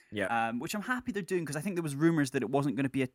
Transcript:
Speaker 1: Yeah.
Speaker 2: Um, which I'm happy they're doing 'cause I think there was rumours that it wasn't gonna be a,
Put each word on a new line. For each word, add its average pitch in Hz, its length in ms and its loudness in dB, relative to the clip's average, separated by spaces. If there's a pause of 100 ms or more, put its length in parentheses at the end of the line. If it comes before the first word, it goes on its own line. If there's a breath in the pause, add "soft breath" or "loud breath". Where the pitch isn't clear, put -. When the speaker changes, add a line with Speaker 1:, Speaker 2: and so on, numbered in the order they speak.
(100)
Speaker 1:
Yeah. 110 380 0
Speaker 2:
Um, 117 100 -4
which 160 160 -6
I'm 208 80 -4
happy 247 300 -4
they're 196 100 -4
doing 170 240 -2
'cause 139 80 -4
I 151 60 -2
think 170 160 -4
there 175 80 0
was 143 100 -4
rumours 151 380 4
that 135 100 0
it 110 80 -2
wasn't 135 240 2
gonna 135 140 0
be 135 160 0
a, 123 100 0